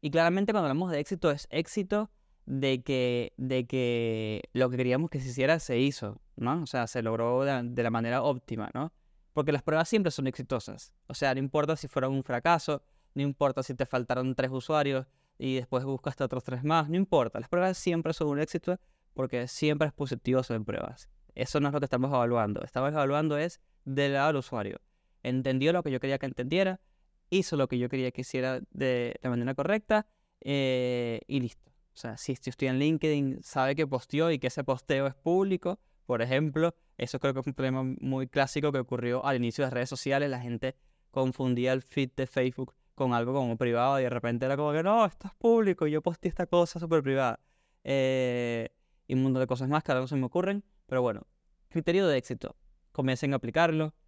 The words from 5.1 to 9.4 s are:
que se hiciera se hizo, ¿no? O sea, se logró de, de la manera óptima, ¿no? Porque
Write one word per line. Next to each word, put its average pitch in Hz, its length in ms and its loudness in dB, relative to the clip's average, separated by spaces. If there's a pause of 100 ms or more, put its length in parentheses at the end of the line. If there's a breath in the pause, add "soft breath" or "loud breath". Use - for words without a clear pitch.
que 139 100 -4
se 131 80 -8
hiciera 139 320 2
se 123 180 -2
hizo, 127 420 -2 (160)
¿no? 139 260 -2
O 139 40 -6
sea, 123 200 -2
se 120 160 -6
logró 117 420 0
de, 135 180 0
de 120 200 -2
la 117 80 2
manera 117 320 0
óptima, 123 520 -4
¿no? 147 180 -4 (400)
Porque 147 200 0